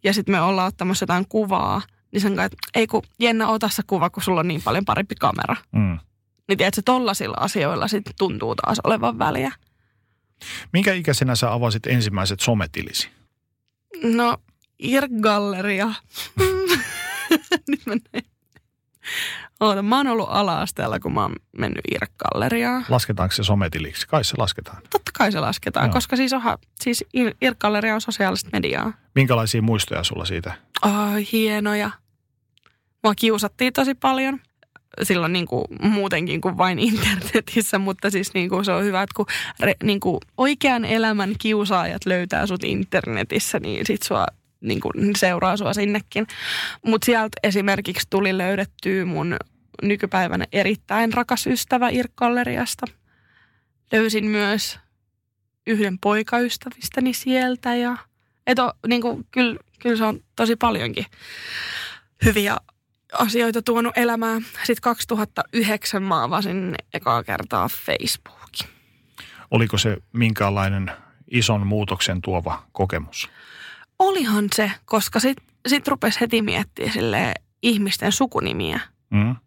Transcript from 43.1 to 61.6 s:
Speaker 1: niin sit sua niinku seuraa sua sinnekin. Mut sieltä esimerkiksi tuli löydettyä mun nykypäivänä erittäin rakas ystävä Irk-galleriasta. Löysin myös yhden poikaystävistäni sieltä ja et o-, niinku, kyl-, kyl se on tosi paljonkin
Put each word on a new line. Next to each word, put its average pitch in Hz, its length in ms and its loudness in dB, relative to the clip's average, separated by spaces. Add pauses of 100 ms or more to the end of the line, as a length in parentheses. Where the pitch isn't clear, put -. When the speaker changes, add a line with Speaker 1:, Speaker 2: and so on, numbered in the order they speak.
Speaker 1:
niin - 260 -4
sit 208 180 -2
sua 98 220 0 (360)
niinku - 300 -2 (260)
seuraa 185 400 2
sua 202 160 -2
sinnekin. 208 540 -2 (580)
Mut 220 180 2
sieltä 220 400 2
esimerkiksi 196 640 0
tuli 196 280 2
löydettyä 190 680 -2
mun 160 300 -2 (460)
nykypäivänä 190 720 0
erittäin 208 600 0
rakas 247 340 0
ystävä 247 420 0
Irk-galleriasta. 247 960 -2 (1080)
Löysin 214 340 2
myös 208 540 0 (880)
yhden 208 320 0
poikaystävistäni 240 1120 -2
sieltä 254 640 0
ja 240 220 -2 (500)
et 254 120 4
o-, 247 140 0 (140)
niinku, 240 440 0
kyl-, 240 260 2 (220)
kyl 233 180 2
se 220 60 2
on 214 160 0 (160)
tosi 233 200 2
paljonkin 196 500 0 (1200)